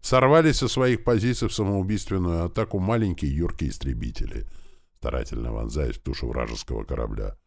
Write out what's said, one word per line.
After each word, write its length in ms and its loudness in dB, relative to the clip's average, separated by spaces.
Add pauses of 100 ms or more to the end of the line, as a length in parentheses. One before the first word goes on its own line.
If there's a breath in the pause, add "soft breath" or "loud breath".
Сорвались 560 6
со 100 0
своих 360 2
позиций 440 2
в 60 -2
самоубийственную 920 0
атаку 340 -2
маленькие 560 0
юркие 340 -2
истребители, 760 -4 (480 soft breath)
старательно 580 -4
вонзаясь 440 -4
в 40 -14
тушу 280 -6
вражеского 560 -6
корабля. 600 -6